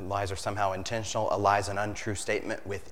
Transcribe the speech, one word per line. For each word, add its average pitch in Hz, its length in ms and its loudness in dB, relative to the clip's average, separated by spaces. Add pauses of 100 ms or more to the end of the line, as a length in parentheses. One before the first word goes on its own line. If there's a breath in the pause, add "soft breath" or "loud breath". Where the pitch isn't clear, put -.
lies 98 300 0
are 95 60 -4
somehow 101 340 0
intentional, 107 600 -2
a 92 60 2
lie 101 220 6
is 98 80 -2
an 98 100 -2
untrue 104 380 -2
statement 107 500 -2
with 95 260 -6